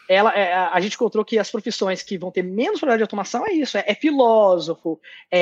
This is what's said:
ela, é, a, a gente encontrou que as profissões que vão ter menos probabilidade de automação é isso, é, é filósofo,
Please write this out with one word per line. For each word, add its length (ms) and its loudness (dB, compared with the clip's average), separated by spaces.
ela, 300 4
é, 160 0
a, 220 0
a 60 2
gente 160 -4
encontrou 280 -2
que 140 -2
as 120 -4
profissões 520 -4
que 160 -8
vão 140 -10
ter 100 -2
menos 380 -4
probabilidade 180 2
de 60 0
automação 420 -6
é 80 -2
isso, 240 -2
é, 80 -4
é 80 0
filósofo, 1080 2